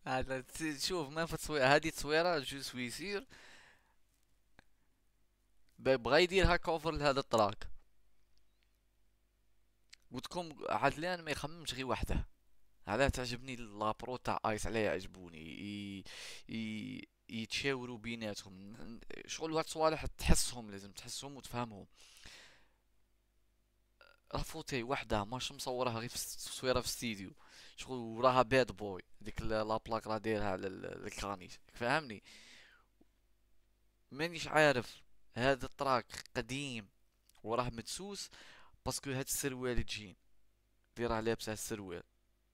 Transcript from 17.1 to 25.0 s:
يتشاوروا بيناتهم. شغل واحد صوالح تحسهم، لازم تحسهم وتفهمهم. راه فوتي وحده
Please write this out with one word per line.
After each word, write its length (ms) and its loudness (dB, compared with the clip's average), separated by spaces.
يتشاوروا 680 -4
بيناتهم. 760 -8
شغل 260 -4
واحد 140 2
صوالح 400 4
تحسهم، 640 4
لازم 220 -12
تحسهم 440 -10
وتفهمهم. 500 -8
راه 100 0
فوتي 400 -4
وحده 420 0